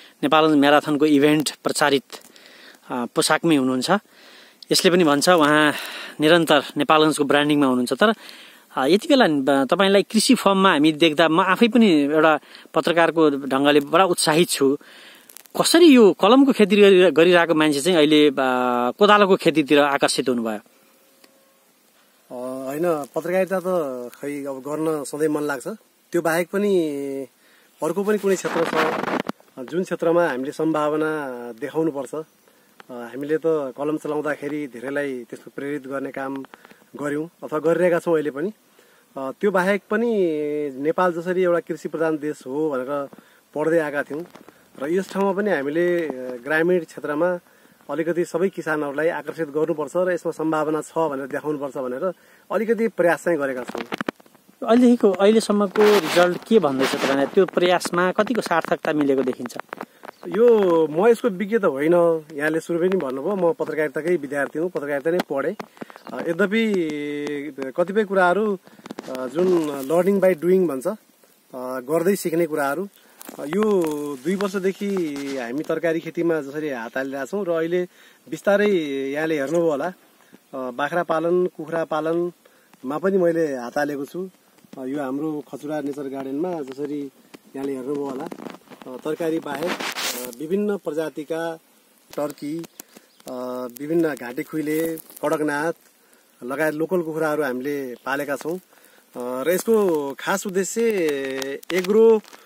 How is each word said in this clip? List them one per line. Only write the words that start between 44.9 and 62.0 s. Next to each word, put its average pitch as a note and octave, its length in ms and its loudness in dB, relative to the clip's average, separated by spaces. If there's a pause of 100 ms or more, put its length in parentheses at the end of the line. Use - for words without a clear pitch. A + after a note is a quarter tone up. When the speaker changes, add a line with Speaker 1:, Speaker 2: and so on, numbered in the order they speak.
Speaker 2:
ठाउँमा G3 220 -2
पनि G3+ 200 -2
हामीले, E3 560 0
अ, B2+ 360 -10
ग्रामीण E3 400 0
क्षेत्रमा D#3 560 -4 (500)
अलिकति D#3+ 360 -2
सबै F3 240 -2
किसानहरूलाई D3+ 580 -4
आकर्षित D#3 420 -6
गर्नुपर्छ D3+ 460 -4
र F#3 160 0
यसमा E3+ 200 -4
सम्भावना D#3 500 -2
छ - 160 -12
भनेर C#3 300 -2
देखाउनुपर्छ C#3+ 500 -8
भनेर C3+ 360 -6 (380)
अलिकति A3 360 0
प्रयास E3+ 360 0
चाहिँ E3+ 160 0
गरेका C3+ 240 -6
छौँ। - 200 -8 (840)
Speaker 1:
अहिलेदेखिको, A#3+ 440 6
अहिलेसम्मको G#3 880 4
रिजल्ट F3 480 2
के A3 120 4
भन्दैछ C3+ 360 0
तपाईँलाई? C#3 300 0
त्यो F#3 200 2
प्रयासमा F3+ 640 0
कतिको G#3+ 300 -2
सार्थकता E3 520 -2
मिलेको C#3 300 2
देखिन्छ? B2+ 340 -6 (720)
Speaker 2:
यो F#3 600 4
म E3 200 2
यसको A#3+ 220 2
विज्ञ G3+ 300 -2
त F#3+ 60 0
होइन, E3 680 2